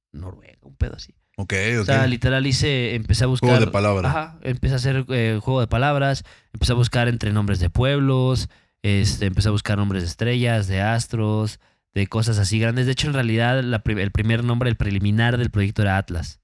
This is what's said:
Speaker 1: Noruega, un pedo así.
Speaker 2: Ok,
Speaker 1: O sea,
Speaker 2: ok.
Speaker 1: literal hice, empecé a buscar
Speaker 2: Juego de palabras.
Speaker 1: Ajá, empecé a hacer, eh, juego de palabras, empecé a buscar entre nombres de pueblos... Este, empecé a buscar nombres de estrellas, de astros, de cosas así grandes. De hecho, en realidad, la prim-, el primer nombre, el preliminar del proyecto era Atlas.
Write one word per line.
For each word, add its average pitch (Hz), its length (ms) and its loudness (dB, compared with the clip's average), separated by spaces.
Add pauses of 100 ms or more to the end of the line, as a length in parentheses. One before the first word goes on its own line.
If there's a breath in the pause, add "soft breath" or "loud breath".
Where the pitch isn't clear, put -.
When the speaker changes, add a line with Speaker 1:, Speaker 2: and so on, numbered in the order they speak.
(140)
Speaker 1:
Noruega, 92 480 -18
un 69 140 -20
pedo - 200 -4
así. - 180 -18 (240)
Speaker 2:
Ok, 98 160 -4 (280)
Speaker 1:
O 98 40 -2
sea, 135 180 2
Speaker 2:
ok. 131 40 2
Speaker 1:
literal 131 400 0
hice, 127 480 0
empecé 113 300 0
a - 20 2
buscar 123 220 2
Speaker 2:
Juego 123 160 6
de 90 60 -2
palabras. 101 440 2
Speaker 1:
Ajá, 160 260 -6
empecé 127 320 -2
a 131 40 0
hacer, 131 320 0
eh, 113 320 0
juego 131 180 0
de 113 80 2
palabras, 139 560 2 (300 loud breath)
empecé 110 180 0
a 120 40 0
buscar 120 340 2
entre 110 240 -2
nombres 101 260 0
de 90 100 0
pueblos... 131 800 0 (340 soft breath)
Este, 101 420 0
empecé 98 240 0
a - 20 2
buscar 104 260 -2
nombres 98 260 -2
de 85 40 -4
estrellas, 117 600 -2
de 95 140 -2
astros, 107 760 -2 (340)
de 98 140 0
cosas 110 300 -2
así 101 220 0
grandes. 117 260 0
De 131 80 0
hecho, 147 140 -2
en 147 60 -2
realidad, 120 500 0
la 120 200 -2
prim-, 107 160 -2
el 98 120 -2
primer 113 340 0
nombre, 123 240 0
el 113 80 -2
preliminar 107 600 0
del 120 120 -2
proyecto 101 320 0
era 98 160 2
Atlas. 87 460 -6